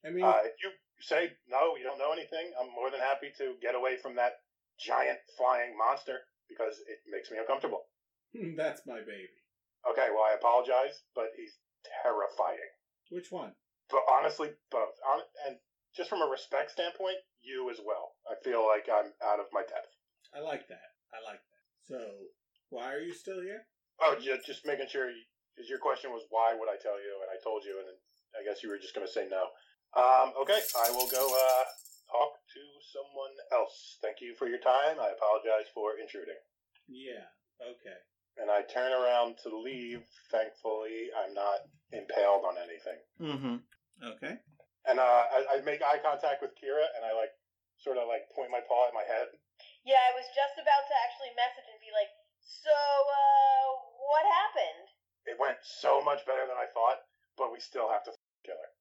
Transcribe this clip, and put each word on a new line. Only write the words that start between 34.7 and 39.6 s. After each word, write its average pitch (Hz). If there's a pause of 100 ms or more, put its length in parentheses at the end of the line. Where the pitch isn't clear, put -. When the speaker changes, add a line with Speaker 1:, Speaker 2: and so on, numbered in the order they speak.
Speaker 2:
I 107
apologize 107
for 107
intruding. 92 (540)
Speaker 1:
Yeah, 127 (380)
okay. 113 (420)
Speaker 2:
And 107
I 104
turn 127
around 123
to 117
leave. 120 (260)